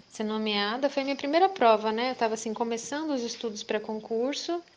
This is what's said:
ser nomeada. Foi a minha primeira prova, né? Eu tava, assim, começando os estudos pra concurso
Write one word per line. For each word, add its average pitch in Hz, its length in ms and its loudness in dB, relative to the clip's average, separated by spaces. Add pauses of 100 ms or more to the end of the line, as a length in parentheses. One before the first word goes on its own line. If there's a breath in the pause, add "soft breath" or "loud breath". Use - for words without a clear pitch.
ser - 160 -6
nomeada. 214 640 0
Foi 277 140 -2
a - 20 -2
minha 277 120 -2
primeira 320 320 4
prova, 220 420 6
né? 240 220 0
Eu - 20 -4
tava, 226 200 0
assim, 220 200 -4
começando 233 560 -4
os 262 120 0
estudos 226 420 -6
pra 214 160 -2
concurso 240 840 -4 (140)